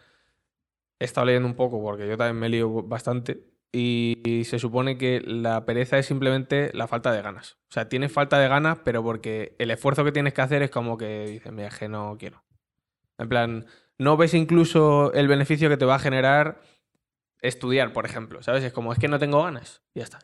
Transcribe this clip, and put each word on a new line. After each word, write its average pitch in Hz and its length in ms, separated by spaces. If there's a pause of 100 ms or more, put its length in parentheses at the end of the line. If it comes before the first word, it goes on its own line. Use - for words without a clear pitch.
(1000)
he - 40
estado 123 220
leyendo 123 220
un 120 80
poco 120 260
porque 104 240
yo 107 100
también 117 220
me 113 100
lío 117 220 (140)
bastante 120 580 (300)
y, 120 520
y 117 200
se 120 160
supone 123 360
que 127 240
la 117 440
pereza 123 340
es 135 80
simplemente 135 640
la 117 140
falta 120 240
de 107 100
ganas. 101 380 (100)
O - 40
sea, 113 160
tienes 135 240
falta 143 260
de 139 80
ganas, 151 380
pero 117 180
porque 110 560
el 117 140
esfuerzo 139 320
que 147 80
tienes 143 220
que - 80
hacer 139 200
es 135 80
como 120 260
que 107 300
dices, 107 260
"Mira, 107 140
es 104 120
que 107 100
no 104 280
quiero". - 280 (760)
En 117 100
plan, 117 380 (320)
no 143 180
ves 165 180
incluso 160 800
el 143 120
beneficio 143 420
que 147 80
te 131 80
va 131 120
a - 20
generar 139 640 (800)
estudiar, 123 520
por 117 140
ejemplo, 113 360
¿sabes? 131 220
Es 120 80
como, 117 200
"Es 123 80
que 143 80
no 147 100
tengo 147 240
ganas". 156 400 (120)
Ya 120 100
está, - 200